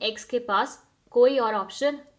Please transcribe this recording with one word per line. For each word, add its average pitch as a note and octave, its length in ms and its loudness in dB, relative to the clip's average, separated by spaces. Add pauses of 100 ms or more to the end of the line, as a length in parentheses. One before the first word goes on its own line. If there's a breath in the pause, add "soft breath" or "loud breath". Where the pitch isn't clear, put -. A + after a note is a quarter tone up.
एक्स A3 220 -6
के B3 140 -4
पास A#3+ 500 -2 (220)
कोई B3+ 280 4
और A3 160 0
ऑप्शन C#4 440 -4 (200)